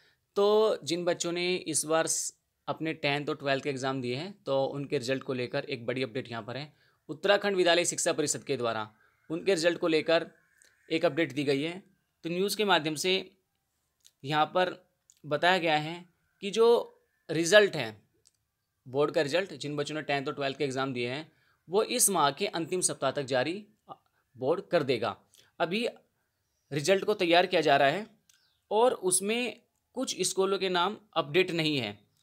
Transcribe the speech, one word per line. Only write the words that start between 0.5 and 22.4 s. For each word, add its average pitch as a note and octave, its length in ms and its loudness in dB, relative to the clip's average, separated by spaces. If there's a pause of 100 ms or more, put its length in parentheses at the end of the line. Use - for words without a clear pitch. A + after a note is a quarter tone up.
जिन E3+ 200 -4
बच्चों E3+ 280 -2
ने F3 240 0
इस - 280 -4
वर्ष D#3+ 480 -2 (360)
अपने D#3 260 -4
टेंथ C#3+ 340 -2
और D3 80 -2
ट्वेल्थ C#3 280 -2
के D3 60 -4
एग्जाम C3+ 320 -4
दिए B2 140 -4
हैं, F#3 260 -10
तो C3+ 220 0
उनके C#3+ 340 -4
रिजल्ट C3 240 -4
को C#3+ 100 -6
लेकर C3 320 -4
एक A#2+ 220 -10
बड़ी B2 160 -4
अपडेट B2 280 -6
यहाँ A2+ 120 -8
पर A#2 140 -10
है। D3 160 -14 (360)
उत्तराखंड G3+ 480 2
विद्यालय E3+ 280 6
शिक्षा E3 280 0
परिषद C#3+ 320 -2
के C#3 120 -2
द्वारा A2+ 380 -4 (360)
उनके F3 240 0
रिजल्ट E3+ 240 2
को F3 100 0
लेकर E3 420 2 (640)
एक D#3+ 120 2
अपडेट D3+ 280 0
दी C#3 120 -4
गई C#3 180 0
है। F3 200 -8 (400)
तो E3 80 -6
न्यूज़ G3 260 -2
के G#3+ 80 -2
माध्यम D#3+ 300 2
से F#3 420 -2 (880)
यहाँ D3+ 220 2
पर F3+ 480 -2 (320)
बताया E3 320 2
गया D#3+ 180 2
है E3 320 -6 (320)
कि G3 100 -8
जो A3+ 480 2 (320)
रिजल्ट E3+ 460 6
है, A2 260 -8 (840)
बोर्ड D3 220 2
का D#3+ 120 2
रिजल्ट, E3+ 320 -2
जिन D3 220 -8
बच्चों D3 180 -4
ने D#3 80 -6
टेंथ C#3 240 -2
और D3 80 -4
ट्वेल्थ C3+ 240 -4
के D3+ 60 -2
एग्जाम C3+ 280 -2
दिए A#2+ 180 -4
हैं, D3+ 220 -10 (360)
वो G3 140 2
इस A#3 280 0
माह F3 200 4
के F#3+ 160 -4